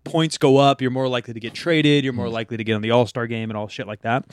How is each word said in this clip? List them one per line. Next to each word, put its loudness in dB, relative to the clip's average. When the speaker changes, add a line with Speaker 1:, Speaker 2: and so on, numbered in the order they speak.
Speaker 1:
points -2
go 6
up, 4
you're 0
more -4
likely -6
to -12
get -10
traded. 2
You're -2
more -6
Speaker 2:
Mm. -6
Speaker 1:
likely -6
to -6
get 0
on -2
the -2
All-Star 2
game -6
and -8
all -8
shit -12
like -12
that. -2